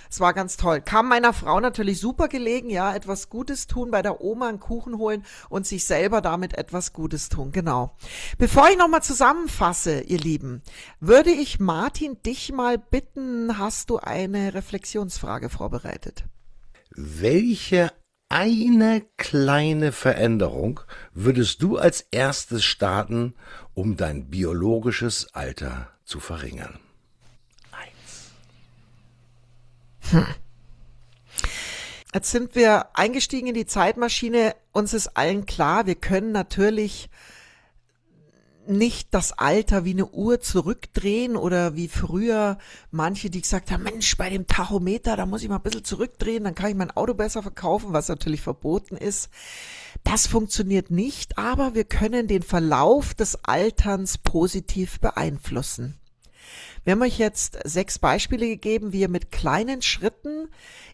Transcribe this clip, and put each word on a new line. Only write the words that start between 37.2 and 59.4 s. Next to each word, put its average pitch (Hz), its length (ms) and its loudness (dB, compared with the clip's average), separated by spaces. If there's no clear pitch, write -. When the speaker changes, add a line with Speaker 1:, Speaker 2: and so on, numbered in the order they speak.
Speaker 1:
nicht 214 440 0
das 185 200 2
Alter 185 520 4
wie 185 60 0
eine 185 160 0
Uhr 233 320 2
zurückdrehen 214 960 0
oder 175 400 0
wie 170 120 -4
früher 208 720 0
manche, 175 380 -4
die 175 120 -8
gesagt - 300 -2
haben, 190 120 -2
„Mensch, 214 340 -2
bei - 120 -2
dem 190 180 -4
Tachometer, 202 680 0
da 185 100 -2
muss 214 180 -4
ich 214 60 -6
mal 196 80 -2
ein 202 40 -6
bisschen 214 220 -4
zurückdrehen, 220 600 -4
dann 185 120 -6
kann 202 140 -2
ich 208 60 -4
mein 185 160 -4
Auto 233 220 -2
besser 214 280 -4
verkaufen“, 196 520 -4
was 151 140 0
natürlich 151 340 -4
verboten - 560 -4
ist. - 320 -6
Das 208 240 2
funktioniert 196 640 0
nicht, 214 460 -4
aber 254 380 0
wir 220 80 2
können 226 440 0
den 185 160 2
Verlauf 165 720 4
des - 300 -4
Alterns 190 760 2
positiv - 800 0
beeinflussen. - 1000 -4
Wir 185 100 4
haben 220 80 2
euch 247 160 2
jetzt - 480 -2
sechs 180 340 -2
Beispiele 208 480 2
gegeben, 214 460 -2
wie 190 80 0
ihr 190 80 2
mit 175 220 -4
kleinen 214 500 0